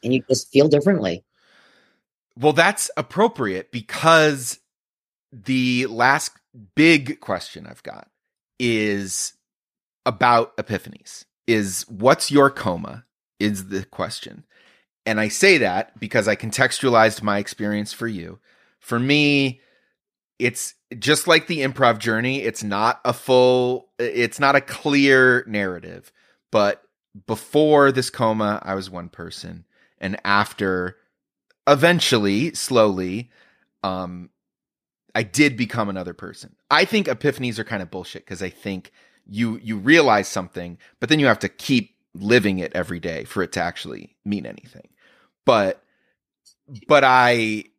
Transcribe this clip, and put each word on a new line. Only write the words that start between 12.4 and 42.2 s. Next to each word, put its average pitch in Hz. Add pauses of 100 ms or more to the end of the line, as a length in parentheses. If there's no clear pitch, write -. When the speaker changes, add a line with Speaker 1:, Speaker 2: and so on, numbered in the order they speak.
Speaker 2:
coma?" - (360)
is 98
the 98
question. - (640)
And 107
I 107
say 185
that 98
because 107
I 104
contextualized 113
my 104
experience 104
for -
you. 87 (400)
For -
me, 139 (760)
it's - (240)
just 143
like 165
the 160
improv 123
journey. 117
It's 110
not 104
a 123
full, 127
it's 120
not 139
a 135
clear 135
narrative, 90 (400)
but 104 (440)
before 147
this 127
coma, 110
I 98
was 95
one 87
person. 85 (340)
And 95
after, 95 (720)
eventually, 135
slowly, 107 (540)
um, 90 (840)
I 113
did 135
become 113
another 90
person. - (140)
I 160
think 208
epiphanies 127
are 110
kind 101
of 85
bullshit -
'cause 95
I 92
think - (340)
you, 110
you 110
realize 120
something, 87 (220)
but 117
then 156
you 143
have 110
to 120
keep - (180)
living 101